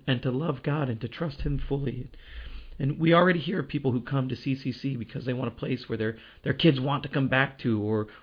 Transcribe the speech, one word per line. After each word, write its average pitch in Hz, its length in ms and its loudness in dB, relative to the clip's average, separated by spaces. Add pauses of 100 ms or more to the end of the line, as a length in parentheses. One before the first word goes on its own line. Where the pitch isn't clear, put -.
and 131 140 2
to 135 100 0
love 135 320 -2
God 143 260 0
and 113 120 -4
to 127 60 -4
trust - 340 -6
Him 143 260 0
fully. 135 420 -4 (680)
And 139 220 -2
we 165 140 6
already 175 260 8
hear 170 200 -2
of 139 100 -4
people 139 240 0
who 123 80 0
come 135 280 0
to 127 60 -4
C 135 200 -2
C 135 160 -4
C 135 260 -4
because 117 280 -8
they 127 80 -2
want 123 140 -4
a 113 80 -6
place 120 320 -4
where 117 100 -4
their, 110 200 -2 (260)
their - 100 0
kids 143 260 6
want 139 240 0
to 127 60 -10
come 135 200 0
back 135 300 2
to, 110 220 0
or, 107 260 0 (160)